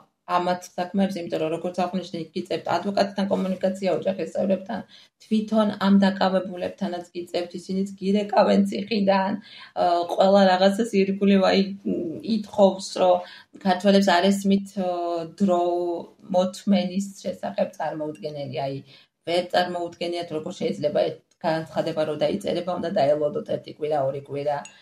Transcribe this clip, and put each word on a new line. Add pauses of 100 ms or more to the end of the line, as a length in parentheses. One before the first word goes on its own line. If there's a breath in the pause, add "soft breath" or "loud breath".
(280)
ამათ
საქმეებს,
იმიტომ
რომ,
როგორც
აღნიშნე,
გიწევთ
ადვოკატთან
კომუნიკაცია,
ოჯახის
წევრებთან, (320 loud breath)
თვითონ
ამ
დაკავებულებთანაც
გიწევთ,
ისინიც
გირეკავენ
ციხიდან, (320 loud breath)
აა,
ყველა
რაღაცას
ირგვლივ,
აი, (200)
მ, (300)
ითხოვს,
რომ (400 loud breath)
ქართველებს
არ
ესმით,
აა,
დრო (640)
მოთმენის
შესახებ
წარმოუდგენელი,
აი, (500 soft breath)
ვერ
წარმოუდგენიათ,
როგორ
შეიძლება
ეს (180)
განცხადება
რო
დაიწერება,
უნდა
დაელოდოთ
ერთი
კვირა,
ორი
კვირა. (240 loud breath)